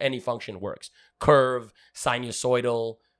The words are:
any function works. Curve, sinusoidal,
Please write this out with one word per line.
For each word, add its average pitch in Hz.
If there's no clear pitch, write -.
any 135
function 113
works. -
Curve, 127
sinusoidal, 120